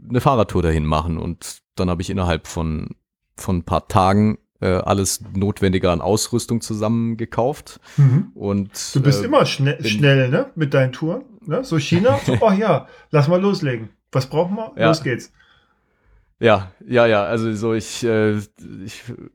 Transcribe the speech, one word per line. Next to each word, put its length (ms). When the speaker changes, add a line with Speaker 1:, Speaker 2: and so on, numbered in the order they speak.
Speaker 1:
eine 120
Fahrradtour 420
dahin 240
machen? 320
Und 420
dann 120
habe 140
ich 80
innerhalb 380
von, 480
von 220
ein 60
paar 240
Tagen, 500
äh, 140
alles 500
Notwendige 560
an 120
Ausrüstung 580
zusammengekauft. 1200
Speaker 2:
Mhm. 380
Speaker 1:
Und, 600
Speaker 2:
Du 60
bist 220
Speaker 1:
äh, 20
Speaker 2:
immer 220
schne-, 320
Speaker 1:
bin 80
Speaker 2:
schnell, 420
ne? 260
Mit 200
deinen 180
Touren. 320
Ne? 240
So 140
China, 420
Speaker 1:
<laughs> 40
Speaker 2:
so, 160
„Oh 120
ja, 340
lass 160
mal 140
loslegen. 480
Was 140
brauchen 300
wir? 200
Speaker 1:
Ja. 120
Speaker 2:
Los 140
geht's.“ 300
Speaker 1:
Ja, 340
ja, 200
ja. 180
Also 300
so 180
ich, 320
äh, 320
ich 180